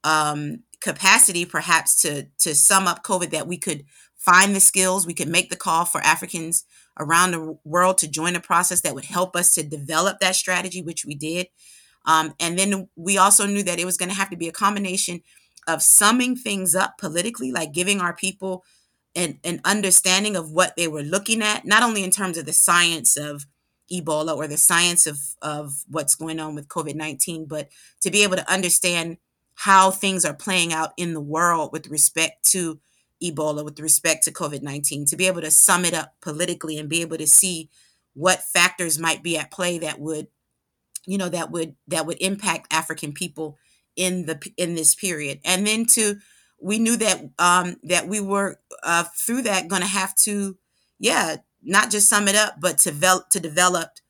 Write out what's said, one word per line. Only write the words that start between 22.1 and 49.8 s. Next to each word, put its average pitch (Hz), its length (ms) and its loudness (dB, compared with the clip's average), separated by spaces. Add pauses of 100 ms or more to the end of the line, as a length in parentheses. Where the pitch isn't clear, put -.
terms 185 260 -2
of 156 80 -8
the 147 80 -6
science 170 640 4
of 147 280 -10 (460)
Ebola 156 440 -4
or 151 120 -6
the 147 100 -6
science 175 500 4
of, 147 100 -6 (240)
of 147 480 -8
what's 143 260 -2
going 160 240 -8
on 156 160 -8
with 147 120 -14
covid 151 280 -8
nineteen, 156 500 -6
but 147 240 -10 (320)
to 185 100 -2
be 208 120 4
able 190 120 2
to - 160 -4
understand 175 680 0 (380)
how 190 360 6
things 190 340 -2
are 147 80 -2
playing 170 400 -2
out 160 240 -2
in 170 160 -4
the 156 80 -6
world 160 500 0
with 151 160 -10
respect 156 640 0
to 165 280 -4 (440)
Ebola, 151 420 -4
with 147 140 -14
respect 160 460 0
to 160 60 -6
covid 147 300 -6
nineteen, 143 440 -6
to 147 120 -2
be 185 80 2
able 180 160 0
to 156 80 -6
sum 180 360 6
it 165 80 0
up 160 280 -6
politically 160 560 -6
and 151 120 -10
be 165 120 -2
able 165 160 -8
to 156 100 -4
see 165 420 2 (440)
what 160 300 0
factors 175 560 0
might 165 240 -2
be 165 140 -2
at 147 140 -6
play 175 280 -4
that 156 200 -8
would, 151 280 -8 (760)
you 190 120 -4
know, 185 120 -4
that 170 200 -6
would, 160 260 -6 (120)
that 151 180 -2
would 165 160 -6
impact 190 500 -2
African 160 420 -2
people 156 440 -10 (380)
in 180 300 -2
the 156 100 -6
p-, - 220 -18
in 170 180 -2
this 160 180 2
period. 147 500 -6
And 185 220 0
then 220 200 0
to, 214 320 2 (420)
we 202 180 -2
knew 226 200 2
that, 202 260 0 (160)
um, 175 440 2
that 175 240 0
we 208 120 -4
were, 196 400 -4 (240)
uh, 170 220 0 (100)
through 247 280 -4
that 190 260 -2
gonna 180 160 0